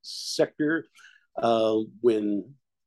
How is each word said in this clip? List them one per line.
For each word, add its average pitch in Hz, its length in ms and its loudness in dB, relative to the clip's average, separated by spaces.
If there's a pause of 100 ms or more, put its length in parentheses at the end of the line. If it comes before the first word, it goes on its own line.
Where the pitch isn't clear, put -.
sector, - 840 -2 (560)
uh, 110 360 2 (240)
when 107 500 0 (340)